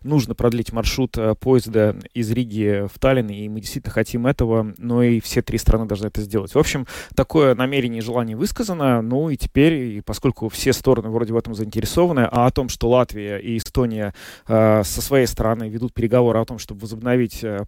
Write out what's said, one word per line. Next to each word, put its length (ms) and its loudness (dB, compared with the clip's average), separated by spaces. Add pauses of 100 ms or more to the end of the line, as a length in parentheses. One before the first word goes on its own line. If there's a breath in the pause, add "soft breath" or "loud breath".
нужно 320 0
продлить 400 0
маршрут, 460 -2
э, 200 2
поезда 560 2 (200)
из 160 -2
Риги 600 -2
в 60 -20
Таллин, 320 2
и 180 -10
мы 120 -8
действительно 340 -10
хотим 320 -2
этого, 540 0
но 240 0
и 160 4
все 240 -2
три 160 -4
страны 260 2
должны 220 -4
это 140 -6
сделать. 340 -4
В 20 4
общем, 300 0 (280 loud breath)
такое 380 4
намерение 460 -2
и 20 -6
желание 340 -4
высказано, 680 0
ну 260 -2
и 80 -2
теперь, 360 2
и 280 -6
поскольку 480 -4
все 240 0
стороны 360 2
вроде 240 -2
в 40 0
этом 160 -2
заинтересованы, 800 0
а 160 4
о 40 4
том, 180 -2
что 200 -2
Латвия 480 0
и 180 -6
Эстония, 600 -4 (320 loud breath)
э, 360 6
со 200 -6
своей 240 4
стороны 420 -2
ведут 240 -6
переговоры 460 2
о 60 0
том, 120 -8
чтобы 240 -14
возобновить, 640 -2
э, 240 -4